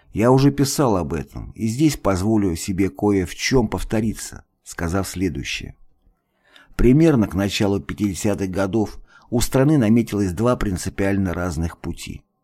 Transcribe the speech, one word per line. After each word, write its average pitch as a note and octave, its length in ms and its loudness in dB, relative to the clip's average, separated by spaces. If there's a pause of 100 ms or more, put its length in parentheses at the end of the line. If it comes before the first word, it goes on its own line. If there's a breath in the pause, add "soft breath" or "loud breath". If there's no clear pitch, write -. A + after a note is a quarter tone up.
(140)
я A2 160 2
уже C3+ 220 6
писал C#3 440 0
об E2 160 -2
этом, C2 440 -8
и G#2 100 -6
здесь C#3 320 0
позволю G2 580 0
себе F#2 360 -2
кое G2+ 340 0
в - 80 -10
чём B2+ 340 0
повториться, - 760 -6 (200)
сказав F2+ 440 -4
следующее. E2 680 -6 (1000 soft breath)
Примерно B2+ 520 6
к - 80 -6
началу G2 440 0
пятидесятых G2 680 -2
годов G2 500 -2 (300 soft breath)
у A#2+ 120 0
страны C#3 360 2
наметилось G#2 560 2
два A#2 220 0
принципиально G2 760 -2
разных E2 460 -6
пути. - 460 -12 (200)